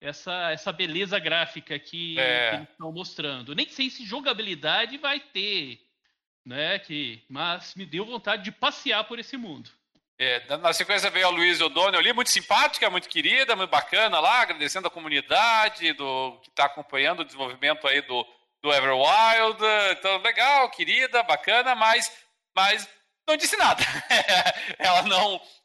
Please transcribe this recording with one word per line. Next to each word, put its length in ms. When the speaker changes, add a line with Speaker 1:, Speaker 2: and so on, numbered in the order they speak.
Speaker 1:
essa, 500
essa 220
beleza 460
gráfica 600
que, 400
Speaker 2:
É. 320
Speaker 1:
que 60
eles 120
tão 140
mostrando. 640
Nem 140
sei 220
se 140
jogabilidade 920
vai 220
ter, 600
né, 340
que, 500
mas 460
me 100
deu 220
vontade 360
de 100
passear 520
por 140
esse 180
mundo. 340
Speaker 2:
É, 280
na, 80
na 160
sequência 380
veio 160
a 40
Luísa 360
O'Donnell 340
ali, 120
muito 180
simpática, 600
muito 180
querida, 460
muito 160
bacana 480
lá, 220
agradecendo 480
a 20
comunidade 1000
do, 500
que 80
tá 140
acompanhando 560
o 40
desenvolvimento 640
aí 160
do, 240
do 100
Everwild. 840
Então, 300
legal, 480
querida, 520
bacana, 540
mas, 340
mas 320
não 80
disse 200
nada. 280
<laughs> 480
Ela 240
não, 380